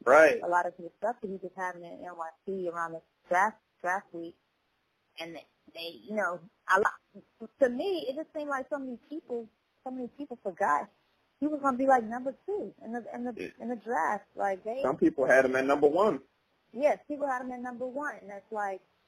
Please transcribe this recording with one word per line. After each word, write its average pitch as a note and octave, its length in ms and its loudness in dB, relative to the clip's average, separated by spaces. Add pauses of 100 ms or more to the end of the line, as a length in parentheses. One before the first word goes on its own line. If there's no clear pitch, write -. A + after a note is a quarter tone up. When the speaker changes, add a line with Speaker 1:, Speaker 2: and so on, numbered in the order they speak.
Speaker 1:
Right. C#3+ 380 8
Speaker 2:
a E3 40 -4
lot F3 180 2
of F3+ 100 -6
his E3+ 120 -14 (120)
stuff A#3 220 -2
that G#3 80 -8
he F#3+ 80 -8
just F#3 200 -14
having F3+ 260 -8
in E3+ 80 -14 (140)
N F3+ 120 -12
Y E3 120 -8 (160)
C F#3+ 240 -4
around E3 240 -6
the D#3+ 80 -12 (280)
draft, G3 280 2 (240)
draft F#3 320 -4
week. E3+ 220 -12 (840)
And E3 160 -10
they, - 100 -16 (280)
they, E3+ 340 -12
you G#3+ 80 -8
know, F3+ 240 -2 (360)
a F#3+ 40 6
lot, G#3 140 0 (680)
to B3+ 80 6
me, D#4 400 -2
it C4+ 60 -4
just D#4 200 -8
seemed D4 140 -6
like C4+ 200 -4
so D4 100 -4
many B3+ 180 -10 (120)
people, A#3+ 380 -8 (360)
so C4 80 -10
many B3+ 160 -8 (100)
people C#4 260 -12
forgot F#3+ 440 0 (520)
he C#4 80 0
was D4+ 140 -4
gonna C4+ 160 2
be, C4 100 2
like, C4 160 8
number B3 300 -6 (120)
two F#4+ 260 -4 (140)
in A3+ 80 -10
the, A#3+ 100 -6 (100)
in A#3+ 100 -8
the, B3 120 -4
Speaker 1:
Yeah. - 120 -8 (120)
Speaker 2:
in A3+ 100 -8
the B3 60 -4
draft. A3+ 500 -2 (100)
Like, G3 280 -2
they A#3+ 200 -6
Speaker 1:
Some C3 140 0
people D3+ 280 4
had C3 200 8
him B2+ 100 2
at C3 100 2
number C#3+ 220 6
one. D#3+ 340 4 (540)
Speaker 2:
Yes, B3 220 2 (100)
people C#4+ 200 -4
had B3+ 160 -2
him B3+ 80 -8
at B3 100 -10
number B3 240 -8
one, C4 340 -6
and F#3+ 120 -18
that's G3+ 200 -16
like, G3+ 300 -4 (260)